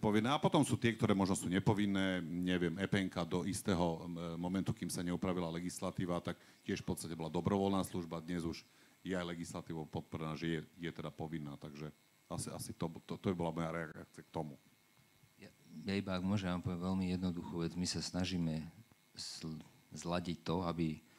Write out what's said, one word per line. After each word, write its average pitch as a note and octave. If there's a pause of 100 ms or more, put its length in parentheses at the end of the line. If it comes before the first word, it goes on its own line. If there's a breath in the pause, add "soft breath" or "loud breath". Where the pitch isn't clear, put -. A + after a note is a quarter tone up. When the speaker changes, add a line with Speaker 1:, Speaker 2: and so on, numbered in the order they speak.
Speaker 1:
povinné. A2
A D3+
potom E3+
sú A#2+
tie, A2
ktoré G#2
možno F#2+
sú -
nepovinné, F#2+
neviem, F2
epenka F#2+
do E2+
istého, F2
e, E2+
momentu, F2+
kým F2+
sa F2+
neupravila F2
legislatíva, F2
tak F2 (240 loud breath)
tiež G2
v -
podstate E2+
bola D#2+
dobrovoľná G2
služba, E2+
dnes E2
už E2 (400 soft breath)
je F#2
aj F2
legislatívou E2
podporená, D#2+
že E2
je, D#2+
je -
teda E2
povinná, D#2
takže D2+ (400)
asi, E2+
asi -
to, E2+ (160)
to, -
to G#2+
by F#2
bola E2+
moja E2 (240)
reakcia -
k -
tomu. D#2 (800)
Speaker 2:
Ja, G2+ (320)
ja G2
iba, F#2+
ak F2+
môžem, F#2+
vám F2+
poviem F2
veľmi F#2
jednoduchú F2
vec. E2
My F2+
sa E2
snažíme E2+ (480)
sl-, - (320)
zladiť E2+
to, F2
aby D#2+ (220 loud breath)